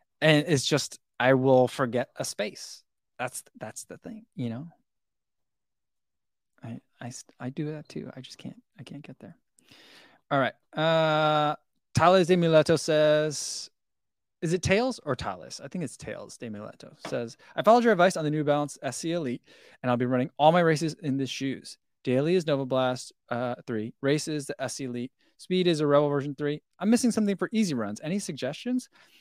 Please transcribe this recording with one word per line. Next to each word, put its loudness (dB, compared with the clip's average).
And 4
it's 0
just, -2
I 6
will 4
forget -4
a -8
space. -10
That's, -10
that's -14
the -18
thing, -16
you -6
know? -10
I, -12
I, -14
st-, -20
I -10
do -8
that -14
too. -14
I -16
just -20
can't, -16
I -16
can't -18
get -20
there. -20
All 2
right. 0
Uh, 2
Thales 6
de 6
Mileto 6
says, 0
is -2
it 0
Tails 0
or 0
Thales? -10
I -12
think -8
it's -10
Tails -14
de -12
Mileto. -14
Says, -8
"I -4
followed 6
your 4
advice 4
on -4
the 0
New 0
Balance 0
S -6
C -6
Elite, -6
and -2
I'll 2
be 0
running 0
all 6
my 6
races 0
in -2
the -2
shoes. -8
Daily 2
is 0
Nova 0
Blast, -2
uh, -4
three. -6
Race 0
is -6
the -10
S -6
C -10
Elite. -8
Speed 0
is 2
a 2
Rebel 6
version -2
three. -4
I'm -2
missing 2
something 0
for -4
easy 0
runs. -4
Any -4
suggestions?" -6